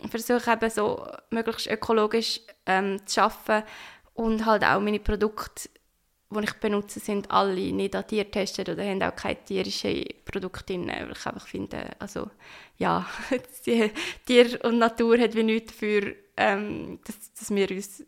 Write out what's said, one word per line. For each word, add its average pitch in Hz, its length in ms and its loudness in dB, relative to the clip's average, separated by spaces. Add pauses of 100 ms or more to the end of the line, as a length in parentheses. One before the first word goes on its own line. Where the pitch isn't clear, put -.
(120)
versuche 240 400 0
eben 226 180 2
so 220 380 -2 (240)
möglichst 226 340 -2
ökologisch, 220 760 0 (260)
ähm, 190 400 0
zu - 160 2
arbeiten 214 420 0 (480)
und 220 320 0
halt 220 180 4
auch 165 180 4
meine 208 180 0
Produkte, 208 680 -2 (640)
die 208 120 -2
ich 208 120 -4
benutze, 208 440 -2
sind 202 320 -4
alle 190 400 2
nicht 196 240 -2
an 196 120 -2
Tieren 208 180 0
getestet 196 420 -4
oder 185 180 -4
haben 190 180 -2
auch 170 120 -2
keine - 300 -6
tierischen 196 580 -2 (220)
Produkte - 480 -8
drin, 180 140 -4
weil - 240 -8
ich - 140 -14
einfach - 220 -10
finde, - 520 -8
also, - 300 -8 (480)
ja, 180 280 0 (240)
<laughs> - 360 -6
die 226 260 4 (340)
Tier 240 400 8
und 233 140 4
Natur 233 400 6
hat 220 160 2
wie 226 80 4
nichts 220 280 0
dafür, 208 420 0 (220)
ähm, 208 680 0
dass, - 300 -16
dass - 200 -10
wir 196 160 2
uns 202 360 -10